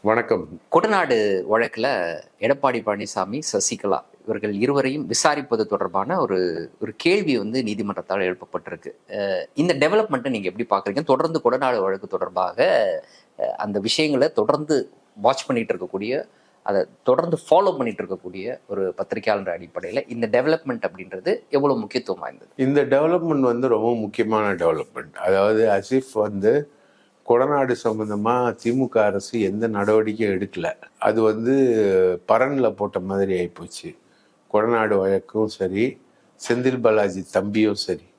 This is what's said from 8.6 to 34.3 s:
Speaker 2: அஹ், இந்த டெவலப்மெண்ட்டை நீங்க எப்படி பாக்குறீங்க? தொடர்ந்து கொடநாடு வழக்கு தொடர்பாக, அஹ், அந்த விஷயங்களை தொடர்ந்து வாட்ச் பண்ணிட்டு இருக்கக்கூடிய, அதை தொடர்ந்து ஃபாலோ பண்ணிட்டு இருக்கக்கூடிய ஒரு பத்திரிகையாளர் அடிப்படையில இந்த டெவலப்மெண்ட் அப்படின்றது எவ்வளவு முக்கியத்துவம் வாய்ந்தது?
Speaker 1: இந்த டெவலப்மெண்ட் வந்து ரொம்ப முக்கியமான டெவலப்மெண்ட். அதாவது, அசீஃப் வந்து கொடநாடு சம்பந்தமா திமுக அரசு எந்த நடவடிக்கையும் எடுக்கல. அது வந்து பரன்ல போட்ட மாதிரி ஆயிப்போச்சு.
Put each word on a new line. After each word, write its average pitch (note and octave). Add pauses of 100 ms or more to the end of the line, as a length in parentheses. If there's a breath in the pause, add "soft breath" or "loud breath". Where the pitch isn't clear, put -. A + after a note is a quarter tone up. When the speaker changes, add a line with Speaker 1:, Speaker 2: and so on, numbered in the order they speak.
Speaker 2:
அஹ், G2
இந்த E3+
டெவலப்மெண்ட்டை E3
நீங்க G2+
எப்படி A2
பாக்குறீங்க? G2
தொடர்ந்து D#3
கொடநாடு B2
வழக்கு G2
தொடர்பாக, F2+ (800 soft breath)
அஹ், -
அந்த G#2
விஷயங்களை C#3+
தொடர்ந்து D3 (260)
வாட்ச் A#2+
பண்ணிட்டு A#2
இருக்கக்கூடிய, G2 (360 soft breath)
அதை G2 (160)
தொடர்ந்து E3+
ஃபாலோ F3+
பண்ணிட்டு A2
இருக்கக்கூடிய F#2+
ஒரு G2
பத்திரிகையாளர் G2
அடிப்படையில F2+
இந்த A#2
டெவலப்மெண்ட் B2+
அப்படின்றது F#2+ (120)
எவ்வளவு C#3
முக்கியத்துவம் G#2+
வாய்ந்தது? -
Speaker 1:
இந்த C#3
டெவலப்மெண்ட் D#3
வந்து B2
ரொம்ப A2+
முக்கியமான G#2+
டெவலப்மெண்ட். E2
அதாவது, G#2
அசீஃப் G#2+
வந்து G#2+ (560 soft breath)
கொடநாடு C3 (100)
சம்பந்தமா A2
திமுக A#2+
அரசு G#2
எந்த G#2
நடவடிக்கையும் G#2+
எடுக்கல. F2 (260)
அது A2
வந்து A2 (720)
பரன்ல B2+
போட்ட G2
மாதிரி F#2+
ஆயிப்போச்சு. F2 (560 soft breath)